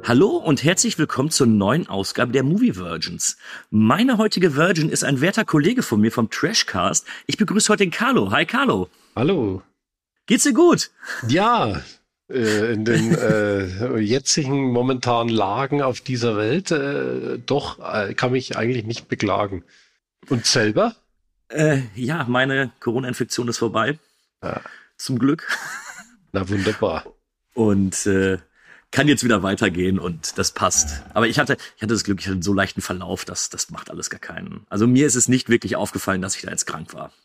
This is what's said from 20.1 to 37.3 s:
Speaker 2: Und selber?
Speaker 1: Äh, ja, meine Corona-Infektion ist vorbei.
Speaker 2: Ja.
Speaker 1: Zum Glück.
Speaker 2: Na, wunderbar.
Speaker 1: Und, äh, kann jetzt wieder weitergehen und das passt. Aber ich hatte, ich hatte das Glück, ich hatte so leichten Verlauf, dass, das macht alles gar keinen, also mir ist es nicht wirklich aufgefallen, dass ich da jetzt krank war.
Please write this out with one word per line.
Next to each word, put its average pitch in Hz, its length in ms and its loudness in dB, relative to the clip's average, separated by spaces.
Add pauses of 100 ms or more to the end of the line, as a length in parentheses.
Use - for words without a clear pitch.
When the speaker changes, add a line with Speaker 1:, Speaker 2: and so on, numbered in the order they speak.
Speaker 2:
Und 120 180 -2
selber? 131 520 2 (500)
Speaker 1:
Äh, 151 320 2 (160)
ja, 131 320 -4
meine 131 540 0
Corona-Infektion 123 680 -2
ist 117 120 -4
vorbei. 113 400 0 (440)
Speaker 2:
Ja. - 160 -6 (380)
Speaker 1:
Zum - 200 -4
Glück. 139 300 0 (840)
Speaker 2:
Na, 92 160 -4
wunderbar. 101 560 -2 (480)
Speaker 1:
Und, 98 520 2
äh, 95 340 2 (540)
kann 139 140 2
jetzt 139 160 4
wieder 113 180 4
weitergehen 95 560 0
und 87 400 -6
das - 140 -2
passt. 76 500 0 (140)
Aber 113 120 2
ich 117 120 0
hatte, 143 180 0 (180)
ich - 60 -12
hatte 110 140 0
das 98 80 -2
Glück, 101 160 -2
ich - 80 -8
hatte 95 160 -2
so 101 100 0
leichten 98 280 -2
Verlauf, 92 440 -6
dass, - 240 -6
das - 220 -8
macht - 180 -14
alles - 220 -10
gar - 80 -12
keinen, 87 500 -14
also 101 160 2
mir 127 220 6
ist 127 80 2
es 120 120 2
nicht 127 220 2
wirklich 113 260 2
aufgefallen, 95 460 -2
dass 92 140 -6
ich - 80 -12
da 95 80 -10
jetzt - 160 -4
krank 80 260 -10
war. 69 180 -14 (140)